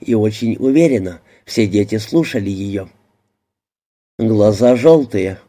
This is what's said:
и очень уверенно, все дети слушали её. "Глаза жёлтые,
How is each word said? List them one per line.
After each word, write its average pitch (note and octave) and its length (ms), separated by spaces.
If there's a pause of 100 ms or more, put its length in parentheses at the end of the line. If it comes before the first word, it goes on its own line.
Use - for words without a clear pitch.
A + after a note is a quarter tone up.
и - 120
очень G#2+ 460
уверенно, C3 640 (240)
все A2+ 220
дети G2+ 300
слушали A2 520
её. G2 400 (1300)
"Глаза A2 580
жёлтые, A#2 720